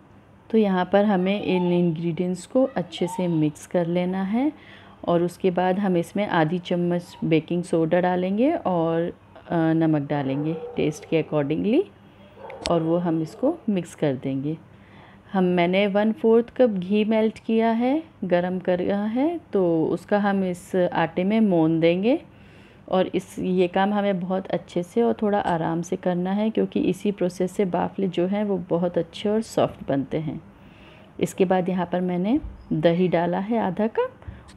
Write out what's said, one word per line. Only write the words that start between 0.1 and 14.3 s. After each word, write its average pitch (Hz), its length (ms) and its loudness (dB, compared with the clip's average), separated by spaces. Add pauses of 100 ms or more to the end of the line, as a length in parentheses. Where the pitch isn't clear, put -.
तो 220 80 2
यहाँ 185 360 2
पर 202 120 6
हमें 196 380 0
इन 180 300 2
इंग्रेडिएंट्स 175 720 -2
को 262 180 0 (120)
अच्छे 180 320 -4
से 180 200 -2
मिक्स 156 400 0
कर 175 200 0
लेना 180 360 -2
है 240 280 -2 (560)
और 170 160 4
उसके 175 280 -2
बाद 180 280 0
हम 190 180 2
इसमें 196 300 -2
आधी 170 320 2
चम्मच 175 640 -4
बेकिंग 160 400 0
सोडा 165 360 0
डालेंगे 185 540 0
और, 170 600 0 (220)
अ, - 160 -20
नमक 160 580 2
डालेंगे 143 440 -2
टेस्ट 151 520 -4
के 160 180 0
accordingly 170 600 0 (880)
और 165 120 2
वो 165 140 2
हम 165 240 0
इसको 262 360 -2 (120)
मिक्स 180 260 -2
कर 147 180 2
देंगे। 135 440 -4 (760)